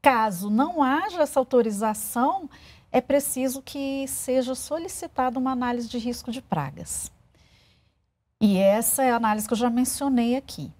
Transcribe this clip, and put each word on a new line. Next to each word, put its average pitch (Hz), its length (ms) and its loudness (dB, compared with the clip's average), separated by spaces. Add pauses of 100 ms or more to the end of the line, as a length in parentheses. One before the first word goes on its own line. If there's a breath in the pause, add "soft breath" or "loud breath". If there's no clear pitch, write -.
caso 214 480 2
não 294 320 2
haja 330 400 0
essa 285 180 2
autorização, 240 1080 0 (440 loud breath)
é 254 80 4
preciso 269 640 0
que 269 440 -6
seja 262 480 -2
solicitada 294 840 -4
uma 262 140 0
análise 240 360 -2
de 247 100 -6
risco 240 320 -6
de 247 120 -6
pragas. - 680 -6 (1300 soft breath)
E 202 180 6
essa 208 440 4
é 262 80 4
a 233 60 2
análise 214 320 0
que 240 60 0
eu 208 40 -2
já 240 120 2
mencionei 247 680 2
aqui 175 440 -8